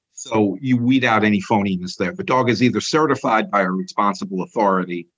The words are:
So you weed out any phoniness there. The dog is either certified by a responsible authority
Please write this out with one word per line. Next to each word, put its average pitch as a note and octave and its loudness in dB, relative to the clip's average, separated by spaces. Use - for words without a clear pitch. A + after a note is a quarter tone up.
So G#2+ -2
you B2+ 0
weed B2 2
out A2 4
any G#2 4
phoniness F#2+ -2
there. F2+ -2
The F#2+ -8
dog B2 2
is A2+ 2
either G#2+ 2
certified C3 0
by G2+ 2
a F#2 0
responsible F#2+ -4
authority F#2 -2